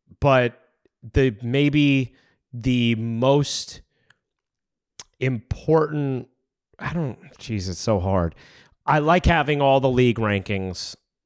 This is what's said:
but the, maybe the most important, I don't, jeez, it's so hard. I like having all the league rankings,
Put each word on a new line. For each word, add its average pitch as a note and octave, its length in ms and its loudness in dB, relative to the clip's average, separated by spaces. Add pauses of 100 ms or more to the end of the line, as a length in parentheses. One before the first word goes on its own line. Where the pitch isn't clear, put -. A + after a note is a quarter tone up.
(200)
but C3 380 2 (540)
the, C3 300 2
maybe C#3 720 0 (400)
the A#2+ 400 0
most A#2 880 -2 (1400)
important, C#3 1080 -2 (500)
I - 140 -8
don't, D#3 260 -6 (200)
jeez, G2 300 -6
it's F2 100 -8
so G#2 220 0
hard. F2+ 340 0 (520)
I D3+ 120 2
like D#3+ 280 2
having D3+ 340 2
all C#3 200 4
the C3 100 2
league B2 280 2
rankings, G2 760 -4 (300)